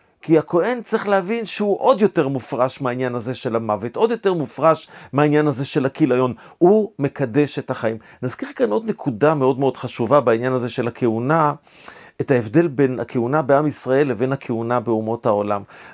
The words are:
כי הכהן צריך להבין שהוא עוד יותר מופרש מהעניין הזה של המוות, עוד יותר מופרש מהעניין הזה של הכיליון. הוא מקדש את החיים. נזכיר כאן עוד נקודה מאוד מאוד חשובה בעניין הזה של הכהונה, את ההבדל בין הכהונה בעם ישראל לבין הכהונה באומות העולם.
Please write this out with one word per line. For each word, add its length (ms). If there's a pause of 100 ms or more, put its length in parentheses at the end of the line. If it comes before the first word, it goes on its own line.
(240)
כי 140
הכהן 440
צריך 260
להבין 360
שהוא 360
עוד 200
יותר 280
מופרש 520
מהעניין 340
הזה 200
של 220
המוות, 400
עוד 140
יותר 220
מופרש 560 (240)
מהעניין 340
הזה 180
של 220
הכיליון. 480 (240)
הוא 400
מקדש 600
את 120
החיים. 280 (240)
נזכיר 340
כאן 140
עוד 160
נקודה 480
מאוד 240
מאוד 180
חשובה 440
בעניין 320
הזה 160
של 200
הכהונה, 640 (680)
את 100
ההבדל 360
בין 340
הכהונה 420
בעם 240
ישראל 420
לבין 240
הכהונה 480
באומות 460
העולם. 360 (320)